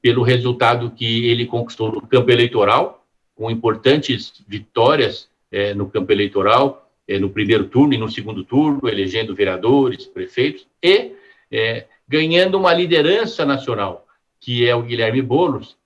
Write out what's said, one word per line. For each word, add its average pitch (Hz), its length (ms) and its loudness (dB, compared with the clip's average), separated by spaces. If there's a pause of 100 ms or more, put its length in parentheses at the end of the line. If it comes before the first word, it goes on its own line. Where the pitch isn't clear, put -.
pelo 120 220 2
resultado 120 680 0
que 117 360 -2
ele 120 180 0
conquistou 117 460 -6
no - 100 -8
campo 123 300 2
eleitoral, 120 760 2 (300)
com 113 160 -6
importantes 120 960 -2
vitórias, 113 800 0 (240)
é, 101 220 -4
no 101 160 -6
campo 101 240 -2
eleitoral, 104 760 0 (160)
é, 98 140 -4
no 98 100 -2
primeiro 104 360 0
turno 135 280 2
e 120 40 0
no 110 120 -6
segundo 104 360 -10
turno, 139 420 0
elegendo 101 480 -4
vereadores, 110 680 0
prefeitos, - 600 -6 (160)
e, 190 300 2 (400)
é, 113 360 -4 (200)
ganhando 170 500 2
uma 180 160 2
liderança 175 720 0
nacional, 117 600 -4 (320)
que 120 260 -2
é 120 80 2
o 117 100 -2
Guilherme 117 380 -2
Boulos 135 540 -2 (100)